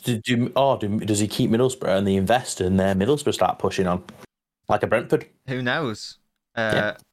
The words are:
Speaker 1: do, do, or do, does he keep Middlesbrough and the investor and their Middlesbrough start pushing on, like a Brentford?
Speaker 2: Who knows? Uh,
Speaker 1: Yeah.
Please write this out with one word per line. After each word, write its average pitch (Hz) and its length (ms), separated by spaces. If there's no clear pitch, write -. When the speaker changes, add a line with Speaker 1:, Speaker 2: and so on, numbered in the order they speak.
Speaker 1:
do, 120 160
do, 120 360
or 131 220
do, 107 220
does 101 200
he 107 80
keep 123 220
Middlesbrough 113 480
and 101 100
the 98 80
investor 98 500
and 95 140
their 95 140
Middlesbrough 110 400
start - 260
pushing 95 280
on, 90 160
like 104 140
a - 40
Brentford? 117 380
Speaker 2:
Who 127 160
knows? 123 560
Uh, 110 200
Speaker 1:
Yeah. 104 220